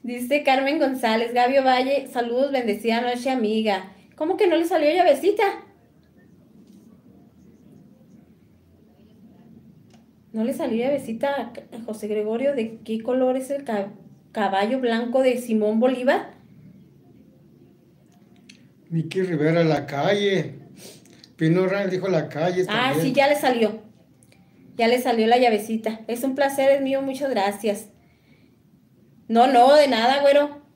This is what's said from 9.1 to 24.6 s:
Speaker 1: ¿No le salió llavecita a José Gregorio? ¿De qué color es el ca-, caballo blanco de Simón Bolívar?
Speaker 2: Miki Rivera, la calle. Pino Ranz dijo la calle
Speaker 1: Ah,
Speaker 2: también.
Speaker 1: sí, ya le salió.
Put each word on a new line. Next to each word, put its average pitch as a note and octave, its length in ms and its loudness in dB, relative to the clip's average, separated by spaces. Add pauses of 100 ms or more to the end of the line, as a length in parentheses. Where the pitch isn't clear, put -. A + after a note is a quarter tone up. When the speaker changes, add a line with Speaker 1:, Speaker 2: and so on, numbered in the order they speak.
Speaker 1:
¿No A3 120 -4
le C4 100 -2
salió B3 320 -4
llavecita C4+ 680 -4 (220)
a A#3 140 -14
José G#3+ 200 -10
Gregorio? A3 460 -2
¿De A3+ 320 -6
qué A3 160 -6
color B3+ 340 0
es C4 140 -6
el C#4 140 -6
ca-, G3+ 300 -6 (380)
caballo G#3+ 480 -2
blanco A#3+ 440 0
de B3 160 2
Simón A3 400 0
Bolívar? B3+ 560 0 (2500)
Speaker 2:
Miki E3 320 -2
Rivera, E3 400 0
la D3 240 0
calle. F3+ 720 -2 (760)
Pino E3+ 300 2
Ranz G3 240 -2
dijo F3+ 200 -4
la D#3 200 0
calle F3+ 400 -2
Speaker 1:
Ah, A#3+ 220 0
Speaker 2:
también. - 160 0
Speaker 1:
sí, B3+ 60 0
ya C4+ 140 4
le D4 100 2
salió. A#3 420 0 (1000)